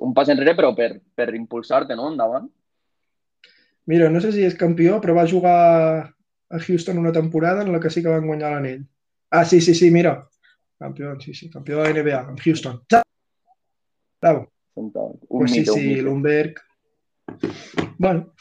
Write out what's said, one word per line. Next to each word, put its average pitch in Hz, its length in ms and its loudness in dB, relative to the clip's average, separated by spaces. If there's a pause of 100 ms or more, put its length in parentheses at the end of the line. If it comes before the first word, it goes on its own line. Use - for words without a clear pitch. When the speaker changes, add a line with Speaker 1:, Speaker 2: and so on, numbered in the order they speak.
Speaker 1:
un 127 100 -4
pas 139 160 2
enrere, 143 300 2
però 131 180 2
per, 117 140 0 (240)
per 120 200 -4
impulsar-te, 120 640 -4
no?, 131 140 -8
endavant. 131 380 -6 (1400)
Speaker 2:
Mira, 160 220 4
no 170 100 0
sé 214 120 -2
si 202 120 0
és 175 140 0
campió, 170 420 2
però 175 160 0
va 170 100 4
jugar 175 280 2 (960)
a 165 80 -8
Houston 175 400 -2
una 165 140 0
temporada 165 500 0
en 190 100 -2
la 160 80 -2
que 160 100 -2
sí 165 120 -4
que 165 80 0
van 160 160 0
guanyar 151 260 -4
l'anell. 135 300 -8 (480)
Ah, 170 140 4
sí, 170 160 6
sí, 165 140 4
sí, 170 160 6
mira. 170 260 4 (640)
Campió, 143 400 -12
sí, - 140 -18
sí, 165 160 -18
campió 143 280 -8
de 156 60 0
la 156 60 0
N 156 120 -2
B 147 100 0
A, 131 160 -4
amb 127 160 -16
Houston. 147 360 -2 (1400)
Bravo. 147 280 2 (260)
Speaker 1:
Un 110 180 -12
Speaker 2:
Pues 120 600 -4
sí, 113 80 2
Speaker 1:
mite, 104 100 0
un 143 80 0
Speaker 2:
sí, 139 100 -2
Speaker 1:
mite. 135 140 -2
Speaker 2:
Lundberg. 147 520 -2 (1400)
Bueno, 180 420 -2